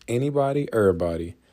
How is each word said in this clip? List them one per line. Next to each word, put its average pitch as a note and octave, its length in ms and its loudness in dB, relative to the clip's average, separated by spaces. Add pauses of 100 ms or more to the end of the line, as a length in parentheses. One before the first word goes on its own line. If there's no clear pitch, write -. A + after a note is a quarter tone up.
anybody, C#3 640 0
everybody, E2+ 600 2 (180)